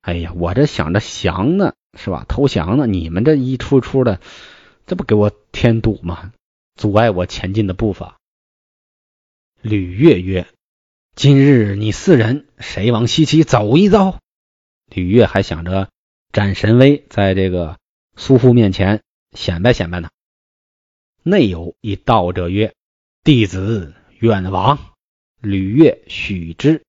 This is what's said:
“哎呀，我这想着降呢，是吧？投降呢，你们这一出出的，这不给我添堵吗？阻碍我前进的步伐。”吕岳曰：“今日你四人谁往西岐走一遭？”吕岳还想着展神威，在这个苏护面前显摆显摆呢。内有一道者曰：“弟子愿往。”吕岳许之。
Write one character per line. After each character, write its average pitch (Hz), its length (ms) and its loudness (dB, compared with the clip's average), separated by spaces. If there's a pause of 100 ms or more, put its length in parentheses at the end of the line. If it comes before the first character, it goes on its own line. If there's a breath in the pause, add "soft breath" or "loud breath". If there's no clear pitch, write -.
“哎 90 120 -6
呀， 85 220 -8
我 85 180 -4
这 139 120 2
想 80 280 -6
着 113 60 0
降 151 560 -4
呢， 196 180 -2 (240)
是 - 100 -12
吧？ 85 200 -8
投 139 180 -2
降 101 320 -2
呢， 135 80 0
你 85 240 -4
们 92 140 -4
这 156 100 4
一 131 220 -2
出 135 240 0
出 127 240 -2
的， 101 160 -2 (680 loud breath)
这 - 80 -6
不 185 80 -8
给 107 140 0
我 104 160 2 (180)
添 113 300 0
堵 107 220 -2
吗？ 87 300 -12 (420)
阻 104 200 -4
碍 113 160 4
我 90 160 -2
前 - 260 -10
进 104 140 -2
的 92 80 -4
步 107 180 -2
伐。” - 240 -14 (1400)
吕 101 340 -4
岳 117 260 4
曰 92 260 -4 (680)
：“今 139 240 4
日 120 380 4
你 107 160 -2
四 175 240 2
人 117 320 0 (100)
谁 - 340 -4
往 113 140 0
西 156 200 2
岐 156 180 2
走 113 320 2
一 196 140 4
遭？” 107 280 2 (720)
吕 90 160 -6
岳 104 200 6
还 98 160 -6
想 82 240 -8
着 95 240 -4 (420)
展 101 220 -2
神 113 240 2
威， 143 320 4
在 98 240 0
这 95 160 0
个 87 280 -6 (380)
苏 131 220 2
护 123 160 6
面 107 180 4
前 101 300 0 (300)
显 85 300 -6
摆 120 120 4
显 85 160 -6
摆 87 100 -8
呢。 80 80 -12 (1120)
内 165 260 2
有 85 340 -8
一 101 120 -6
道 90 380 0
者 90 160 -4
曰 104 260 -2 (480)
：“弟 120 240 4
子 95 480 -6 (240)
愿 98 320 0
往。” 104 440 -2 (460)
吕 98 300 -4
岳 135 380 2
许 85 460 -10
之。 147 340 0